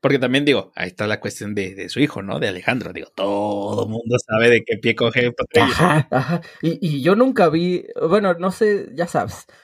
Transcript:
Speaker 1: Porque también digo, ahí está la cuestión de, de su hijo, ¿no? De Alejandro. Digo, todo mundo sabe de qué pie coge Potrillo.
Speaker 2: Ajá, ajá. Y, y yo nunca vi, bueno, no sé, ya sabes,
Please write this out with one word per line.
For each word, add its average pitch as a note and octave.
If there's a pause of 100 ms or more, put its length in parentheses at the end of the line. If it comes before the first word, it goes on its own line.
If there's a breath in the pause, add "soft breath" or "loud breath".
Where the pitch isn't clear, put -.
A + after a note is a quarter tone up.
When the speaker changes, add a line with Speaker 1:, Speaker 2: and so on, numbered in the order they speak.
Speaker 1:
Porque C3+
también C3
digo, A#2
ahí F2
está G#2
la G#2+
cuestión G#2
de, F#2+
de F#2
su B2
hijo, C#3
¿no? -
De B2+
Alejandro. G2
Digo, D#2+
todo G2+
mundo A2+ (100)
sabe A2+
de A#2
qué A2
pie A#2
coge B2
Potrillo. A#2+
Speaker 2:
Ajá, D3+
ajá. E3 (220 loud breath)
Y, D#3+
y D3+
yo F3
nunca A3
vi, E3+ (240)
bueno, G3
no F3
sé, G#3
ya E3
sabes, - (200 soft breath)